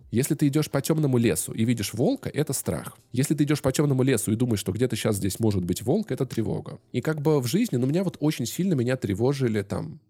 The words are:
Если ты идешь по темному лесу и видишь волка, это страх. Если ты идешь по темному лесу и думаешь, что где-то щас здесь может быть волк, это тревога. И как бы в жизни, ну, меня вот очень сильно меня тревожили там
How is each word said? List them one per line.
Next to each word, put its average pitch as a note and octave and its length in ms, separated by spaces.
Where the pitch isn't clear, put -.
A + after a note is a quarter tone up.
Если A#2+ 260
ты D3+ 120
идешь D3 240
по C#3+ 100
темному D3+ 380
лесу A2 320
и A2+ 140
видишь A#2 280
волка, A3 360
это - 240
страх. - 440
Если B2+ 240
ты D3 80
идешь D3 180
по C3+ 100
темному C#3 320
лесу B2+ 280
и A2 40
думаешь, A#2 260
что - 100
где-то A2+ 240
щас G#2+ 220
здесь F#2+ 220
может G#2 260
быть F2+ 180
волк, F3+ 280
это C3 140
тревога. - 540
И B2 80
как D#3 200
бы D3 200
в B2 40
жизни, D#3+ 320
ну, A#2+ 80
меня D#3 180
вот F3 180
очень D3 260
сильно F#3 260
меня B2+ 220
тревожили A2+ 680
там G2+ 380